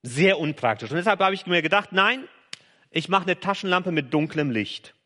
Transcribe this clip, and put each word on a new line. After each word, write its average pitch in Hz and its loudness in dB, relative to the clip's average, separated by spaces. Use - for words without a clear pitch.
Sehr 156 2
unpraktisch. 127 -2
Und 156 -2
deshalb 196 2
habe 190 2
ich 190 -10
mir 175 2
gedacht, 190 0
nein, 208 2
ich 160 -4
mache 190 2
eine - -2
Taschenlampe 185 -2
mit 147 -2
dunklem 151 0
Licht. - -6